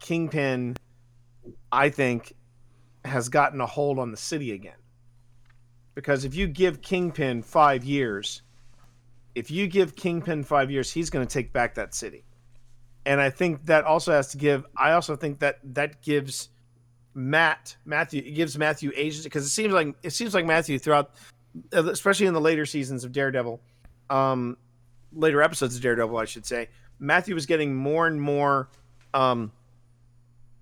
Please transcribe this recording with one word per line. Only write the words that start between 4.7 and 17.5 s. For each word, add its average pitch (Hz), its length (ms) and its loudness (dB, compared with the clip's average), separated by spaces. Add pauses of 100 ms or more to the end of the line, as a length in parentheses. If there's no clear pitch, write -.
Because 139 300 0
if 135 100 -8
you 190 140 0
give 160 340 2
Kingpin 151 600 -2
five 139 420 4
years, 123 580 -4 (920)
if 120 160 -6
you 190 180 -2
give 175 260 2
Kingpin 170 480 -4
five 135 280 2
years, 135 200 -2
he's 165 200 -4
gonna 131 160 -2
take 127 260 -4
back 120 240 0
that 104 180 -8
city. 80 300 -10 (800)
And 139 160 2
I 139 100 2
think 156 360 -2
that 156 180 6
also 160 280 2
has 139 160 2
to 139 100 -12
give, 139 260 2 (120)
I 139 160 4
also 165 240 2
think 143 240 -6
that 143 180 0 (160)
that 147 280 -4
gives 139 460 -2 (640)
Matt, 151 720 0